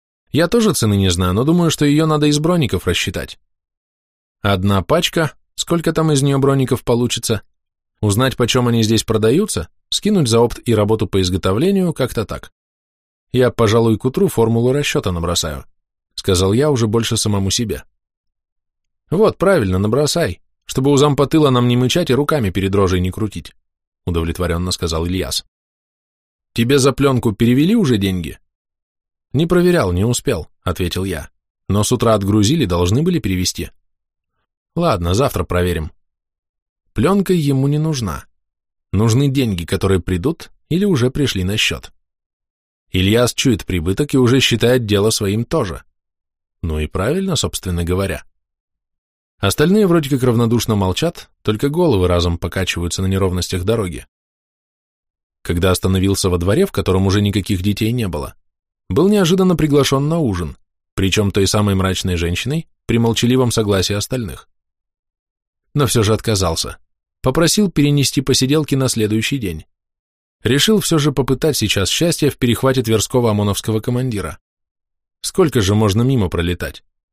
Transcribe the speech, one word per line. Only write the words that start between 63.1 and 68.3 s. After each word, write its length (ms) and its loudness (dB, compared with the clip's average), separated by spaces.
согласии 400 0
остальных. 560 -6
Но 140 2
всё 160 2
же 100 2
отказался. 640 -2
Попросил 480 0
перенести 520 0
посиделки 540 0